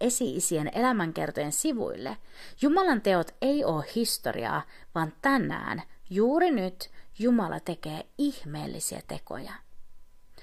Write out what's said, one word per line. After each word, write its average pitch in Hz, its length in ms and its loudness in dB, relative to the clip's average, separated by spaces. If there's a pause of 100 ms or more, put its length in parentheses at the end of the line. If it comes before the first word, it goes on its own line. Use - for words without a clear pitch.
esi-isien 180 720 0
elämänkertojen 165 800 0
sivuille. 220 640 -2 (440)
Jumalan 302 400 6
teot 180 420 2
ei 285 220 2
oo 156 200 2 (100)
historiaa, 151 680 0 (320)
vaan 156 180 0 (100)
tänään, 185 600 2 (280)
juuri 262 400 4
nyt, 190 400 -2 (280)
Jumala 208 420 2
tekee 156 460 -6 (120)
ihmeellisiä 151 880 -4
tekoja. - 460 -8 (920)